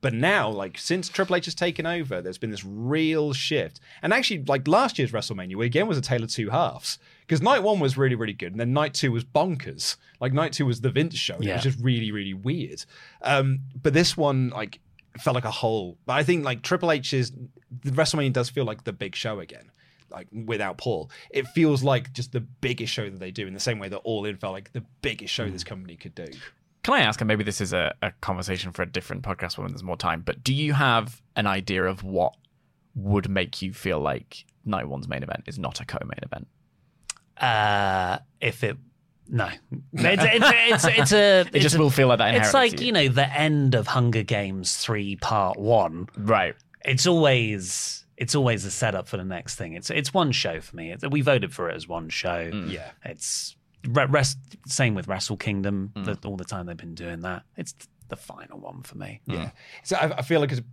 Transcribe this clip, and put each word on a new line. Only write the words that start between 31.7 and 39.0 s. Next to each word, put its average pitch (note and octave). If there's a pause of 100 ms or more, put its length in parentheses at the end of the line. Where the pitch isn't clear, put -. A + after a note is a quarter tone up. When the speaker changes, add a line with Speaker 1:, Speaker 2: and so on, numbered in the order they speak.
Speaker 3:
of F#2+
what F#2 (600)
would G2+
make F#2+
you F#2
feel F2
like C#2 (180)
night F#2+
one's C2+
main C2+
event -
is -
not -
a -
co-main -
event? - (920)
Speaker 2:
Uh, G2+ (220)
if -
it, G#2 (500)